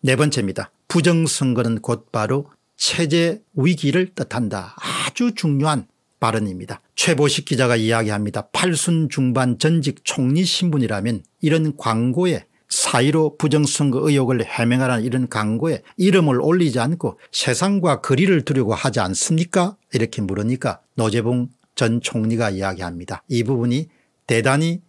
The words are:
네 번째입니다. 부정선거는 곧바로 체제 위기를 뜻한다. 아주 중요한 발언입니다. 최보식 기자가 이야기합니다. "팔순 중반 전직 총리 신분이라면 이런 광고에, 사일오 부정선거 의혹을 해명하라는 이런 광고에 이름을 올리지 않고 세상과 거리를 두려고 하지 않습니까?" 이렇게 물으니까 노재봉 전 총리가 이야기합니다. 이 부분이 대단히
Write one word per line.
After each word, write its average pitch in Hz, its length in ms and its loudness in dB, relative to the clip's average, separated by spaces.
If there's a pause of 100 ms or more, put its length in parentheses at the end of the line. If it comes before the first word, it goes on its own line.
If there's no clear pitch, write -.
네 131 160 2
번째입니다. 113 540 -2 (180)
부정선거는 135 920 2
곧바로 120 640 -4 (300)
체제 170 680 0 (120)
위기를 165 600 2
뜻한다. 104 600 -6 (320)
아주 240 280 -2
중요한 147 520 0 (340)
발언입니다. 104 600 -4 (160)
최보식 151 480 2
기자가 123 320 2
이야기합니다. 107 760 -2
"팔순 165 560 0
중반 127 500 0
전직 156 460 0
총리 143 400 2
신분이라면 117 760 0 (180)
이런 156 360 2
광고에, 120 720 0 (220)
사일오 147 680 2
부정선거 147 720 2
의혹을 127 360 2
해명하라는 120 600 0
이런 127 240 -2
광고에 110 540 -2 (140)
이름을 180 440 4
올리지 156 400 2
않고 143 380 -2 (140)
세상과 175 680 0
거리를 160 420 2
두려고 123 320 0
하지 120 260 -2
않습니까?" 170 760 0 (160)
이렇게 113 300 -2
물으니까 104 580 -4 (160)
노재봉 120 520 0 (260)
전 117 260 0
총리가 113 500 -2
이야기합니다. 92 760 -8
이 120 160 0
부분이 120 420 0 (400)
대단히 143 640 0